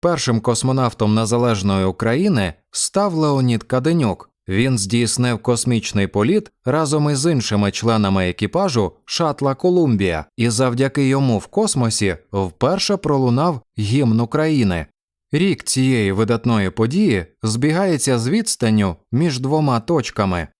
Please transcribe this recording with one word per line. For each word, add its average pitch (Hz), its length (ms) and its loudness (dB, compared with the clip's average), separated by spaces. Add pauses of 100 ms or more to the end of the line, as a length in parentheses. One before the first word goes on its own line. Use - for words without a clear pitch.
Першим 131 340 0
космонавтом 120 720 0
незалежної 107 680 0
України 113 680 0 (180)
став 196 420 -2
Леонід 135 500 0
Каденюк. 127 640 -2 (180)
Він 120 300 0
здійснив 117 640 0
космічний 113 680 0
політ 156 440 0 (140)
разом 147 440 0
із 143 160 -2
іншими 107 460 0
членами 101 580 0
екіпажу 110 600 -2 (140)
шатла 143 500 -2
"Колумбія", 113 680 0 (120)
і 117 120 0
завдяки 131 580 0
йому 135 300 2
в 92 100 -6
космосі 113 680 -2 (140)
вперше 127 680 -2
пролунав 139 640 0 (180)
гімн 113 400 2
України. 120 680 0 (460)
Рік 160 320 0
цієї 127 480 2
видатної 107 580 0
події 113 560 0 (180)
збігається 139 760 0
з 117 100 -2
відстанню 110 680 0 (160)
між 139 280 0
двома 135 400 0
точками 98 680 -2 (120)